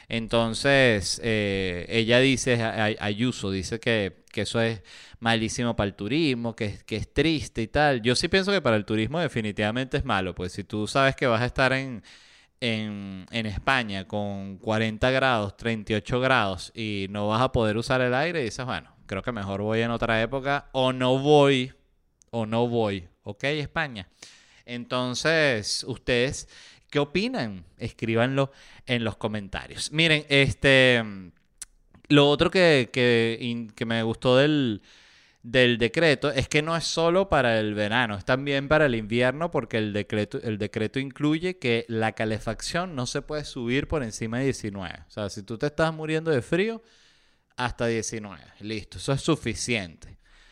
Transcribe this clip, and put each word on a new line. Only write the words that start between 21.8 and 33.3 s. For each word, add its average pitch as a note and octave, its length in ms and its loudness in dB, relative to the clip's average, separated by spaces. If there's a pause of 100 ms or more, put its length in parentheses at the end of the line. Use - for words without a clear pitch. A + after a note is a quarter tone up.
o A2+ 160 -2
no A#2 200 2
voy", G#2 400 0 (140)
¿ok, - 220 -12
España? C#3+ 640 -4 (560)
Entonces, B2 1200 -2
ustedes, B2+ 600 -2 (420)
¿qué - 80 -2
opinan? C#3+ 680 -2 (120)
Escríbanlo B2 760 0 (380)
en A#2+ 140 0
los G#2+ 140 -4
comentarios. G2+ 760 -8
Miren, D#3 380 2
este, C3 760 6 (1040)
lo C#3+ 200 8
otro D3 220 4
que, D#3+ 420 6
que A#2 480 4